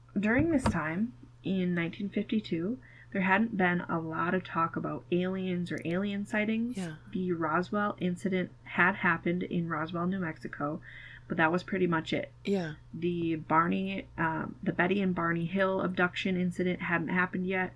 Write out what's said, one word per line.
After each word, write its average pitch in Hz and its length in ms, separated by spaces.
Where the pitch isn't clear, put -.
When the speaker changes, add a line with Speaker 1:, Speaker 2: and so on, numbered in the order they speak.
Speaker 1:
during 247 320
this 277 140
time, 170 480
in 185 300
nineteen 175 340
fifty-two, 202 680
there 196 100
hadn't 202 340
been 180 320
a 165 100
lot 165 360
of 185 100
talk 165 320
about 151 360
aliens 180 580
or 156 140
alien 202 420
sightings. 226 500
Speaker 2:
Yeah. 170 180
Speaker 1:
The 180 200
Roswell 175 680
incident 180 500
had 185 320
happened 175 480
in 170 240
Roswell, 165 380
New 190 120
Mexico, 156 600
but 165 120
that 160 120
was 175 120
pretty 185 240
much 160 260
it. 139 200
Speaker 2:
Yeah. 185 280
Speaker 1:
The 170 440
Barney, 190 680
um, 160 440
the - 100
Betty 185 280
and 190 140
Barney 170 320
Hill 190 340
abduction 185 560
incident 180 460
hadn't 170 260
happened 180 380
yet. 185 300